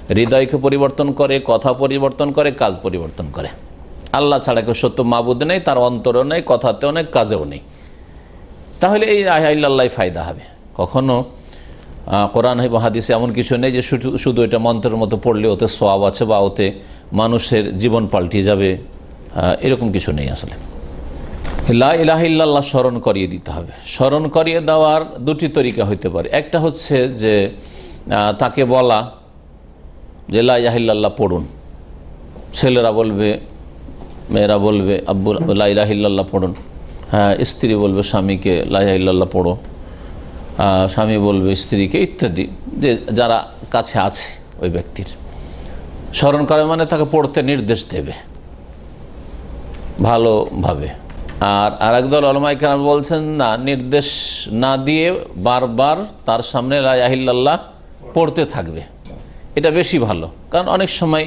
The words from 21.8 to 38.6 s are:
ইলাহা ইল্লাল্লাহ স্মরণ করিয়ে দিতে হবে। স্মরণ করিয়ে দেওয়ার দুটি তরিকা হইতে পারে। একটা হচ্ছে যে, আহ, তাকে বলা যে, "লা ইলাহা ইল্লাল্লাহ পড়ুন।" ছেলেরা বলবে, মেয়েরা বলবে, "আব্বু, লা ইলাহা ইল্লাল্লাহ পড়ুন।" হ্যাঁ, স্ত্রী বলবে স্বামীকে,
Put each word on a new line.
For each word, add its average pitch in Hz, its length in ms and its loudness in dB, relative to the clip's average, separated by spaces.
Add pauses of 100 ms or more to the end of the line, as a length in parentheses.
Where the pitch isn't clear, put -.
ইলাহা 160 280 4
ইল্লাল্লাহ 156 400 4
স্মরণ 127 360 2
করিয়ে 98 280 0
দিতে 87 240 -8
হবে। 82 220 -10 (140)
স্মরণ 143 420 0
করিয়ে 165 320 2
দেওয়ার 156 580 2
দুটি 143 300 -2
তরিকা 120 360 0
হইতে 95 240 -2
পারে। 85 240 -4
একটা 151 280 0
হচ্ছে 143 480 0
যে, 107 420 2 (600)
আহ, 104 220 2
তাকে 131 320 0
বলা 120 460 2 (1200)
যে, 110 140 2
"লা 123 160 6
ইলাহা 120 180 2
ইল্লাল্লাহ 107 400 2
পড়ুন।" 87 300 0 (1080)
ছেলেরা 123 380 4
বলবে, 107 460 2 (920)
মেয়েরা 104 280 4
বলবে, 101 480 2
"আব্বু, 98 260 2
লা 104 360 2
ইলাহা 104 240 2
ইল্লাল্লাহ 101 380 0
পড়ুন।" 95 240 0 (560)
হ্যাঁ, 101 340 2
স্ত্রী - 300 0
বলবে 101 280 2
স্বামীকে, 95 640 0